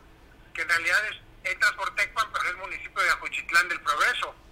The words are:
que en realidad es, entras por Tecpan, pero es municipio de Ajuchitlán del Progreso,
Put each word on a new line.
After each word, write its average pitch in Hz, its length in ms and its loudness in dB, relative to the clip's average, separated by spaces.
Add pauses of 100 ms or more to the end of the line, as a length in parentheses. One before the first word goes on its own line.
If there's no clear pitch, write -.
(540)
que - 80 -6
en 165 80 -2
realidad 170 380 4
es, - 440 -8
entras 202 220 4
por 190 220 -4
Tecpan, 208 380 0
pero - 160 -2
es 180 80 -4
municipio 185 460 -6
de 175 60 4
Ajuchitlán 165 600 0
del 170 120 -2
Progreso, 160 540 0 (160)